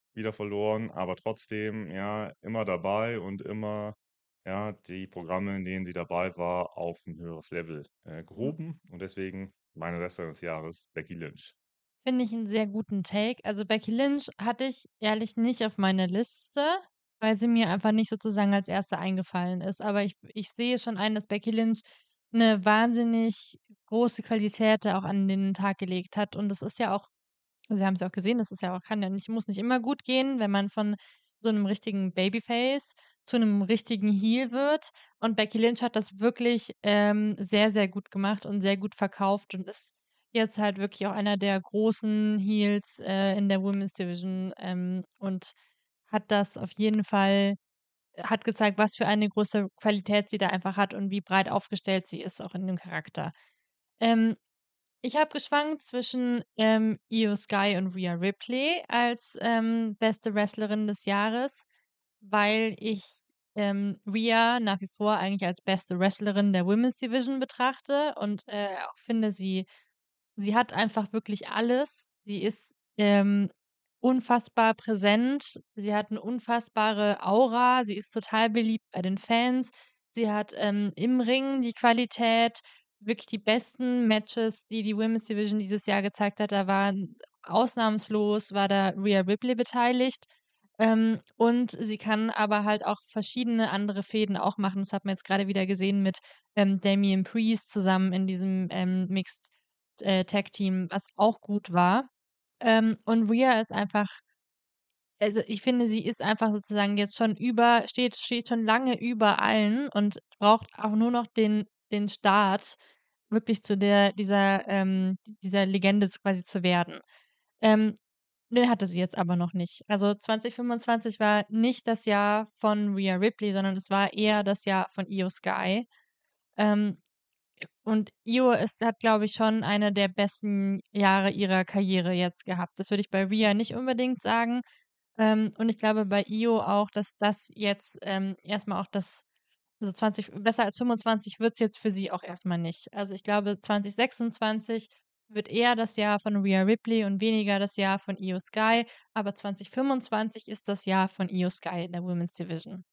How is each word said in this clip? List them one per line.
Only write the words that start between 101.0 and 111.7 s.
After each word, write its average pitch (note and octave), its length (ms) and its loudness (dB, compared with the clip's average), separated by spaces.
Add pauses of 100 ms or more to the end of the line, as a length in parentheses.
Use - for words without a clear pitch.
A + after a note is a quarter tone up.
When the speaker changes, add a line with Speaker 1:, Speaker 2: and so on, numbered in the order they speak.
Speaker 2:
auch G#3 260 2
gut G3+ 300 -4
war. F3+ 360 4 (540)
Ähm, A3 440 4
und A3 240 2
Rhea A#3+ 300 4
ist A3+ 120 -4
einfach, G3+ 360 0 (1120)
also, G#3 280 2
ich G#3 140 -4
finde, B3 260 2
sie G#3+ 180 0
ist - 160 -4
einfach G#3+ 300 2
sozusagen G#3 460 0
jetzt G3+ 180 -2
schon A3 220 0
über, A#3 500 4
steht, B3 300 -2
steht - 320 -4
schon A3+ 160 0
lange A#3+ 340 2
über A3 420 2
allen A3 480 2
und G#3 300 0 (200)
braucht G#3+ 280 6 (100)
auch G#3+ 180 -2
nur A#3 160 4
noch A#3+ 160 0
den, G#3+ 380 2 (260)